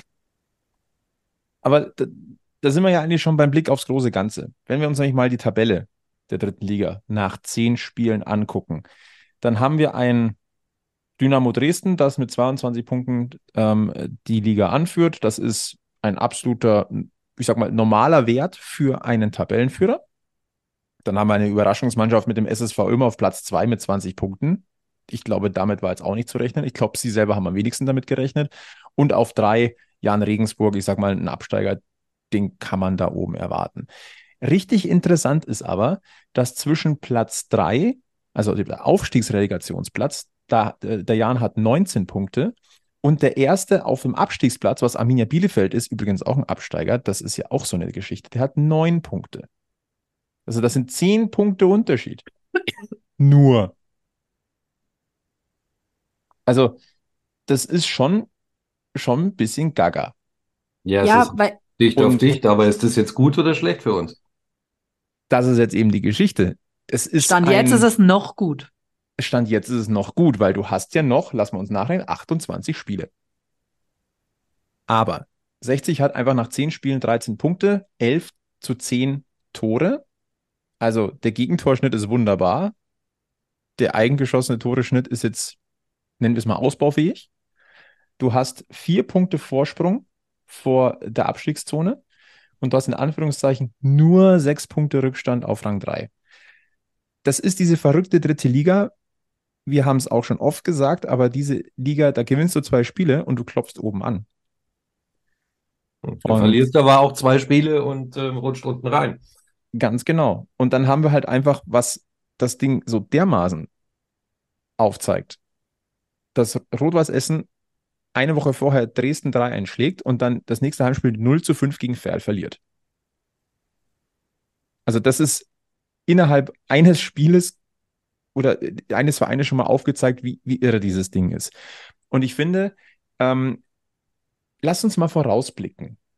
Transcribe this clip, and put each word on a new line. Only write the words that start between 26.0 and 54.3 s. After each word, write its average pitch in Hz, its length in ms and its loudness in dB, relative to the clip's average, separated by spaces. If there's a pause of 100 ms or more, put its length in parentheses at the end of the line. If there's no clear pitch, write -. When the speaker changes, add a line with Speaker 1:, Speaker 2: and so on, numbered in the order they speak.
Speaker 1:
auch 101 140 -4
nicht 120 120 -8
zu - 80 -10
rechnen. 127 300 -4
Ich 123 80 -8
glaube, - 240 -2
sie 120 100 -6
selber 107 260 0
haben 95 120 -4
am 87 80 -4
wenigsten 113 320 -2
damit 131 200 -2
gerechnet. 139 460 -2 (420)
Und 143 200 2
auf 113 180 2
drei 113 420 2 (260)
Jan 104 200 0
Regensburg, 104 560 0
ich 95 80 -4
sag 98 140 -2
mal, 101 140 0
ein 87 160 -4
Absteiger, 98 520 -4 (540)
den 101 240 -2
kann - 200 -6
man 95 200 -2
da 90 120 -2
oben 90 260 -8
erwarten. - 500 -8 (560)
Richtig 185 440 0
interessant 160 600 2
ist 117 160 -8
aber, 110 400 -2 (320)
dass 123 220 -2
zwischen 156 420 -2
Platz - 500 -4
drei, 117 480 0 (380)
also 104 200 0
der - 300 -6
Aufstiegsrelegationsplatz, 101 1400 -2 (200)
da, 110 340 0
äh, 101 200 -6
der 123 140 0
Jan 117 240 0
hat 113 160 -4
neunzehn 113 500 0
Punkte 120 480 -4 (460)
und 143 220 2
der 135 140 2
erste 160 480 2
auf 123 180 -2
dem 127 120 -2
Abstiegsplatz, - 680 0
was 120 120 0
Arminia 120 300 2
Bielefeld 151 500 0
ist, 117 160 -4
übrigens 101 320 -4
auch 127 140 -2
ein 139 80 -2
Absteiger, 90 540 -4
das 101 220 -4
ist - 160 -10
ja - 140 -10
auch - 140 -2
so - 120 -6
eine 87 140 -6
Geschichte, - 400 -12
der 120 120 -4
hat 139 140 -4
neun 160 460 0
Punkte. - 460 -12 (960)
Also 117 160 -4
das 117 140 0
sind 127 180 -2
zehn 214 400 0
Punkte 202 340 2
Unterschied. 190 560 0 (320)
<coughs> 359 80 0 (560)
Nur. 139 560 6 (2750)